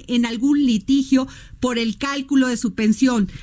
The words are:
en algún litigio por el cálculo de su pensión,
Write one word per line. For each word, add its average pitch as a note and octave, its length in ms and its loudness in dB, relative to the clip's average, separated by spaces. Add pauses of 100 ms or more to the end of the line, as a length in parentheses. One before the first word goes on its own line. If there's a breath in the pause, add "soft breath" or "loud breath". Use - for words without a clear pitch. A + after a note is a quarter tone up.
en A#3+ 180 0
algún A#3+ 400 0
litigio C4 600 2 (320 loud breath)
por B3 180 -2
el A#3 200 -4
cálculo C#4 500 0
de A#3+ 100 -2
su A#3+ 160 -2
pensión, A3 560 2 (140 loud breath)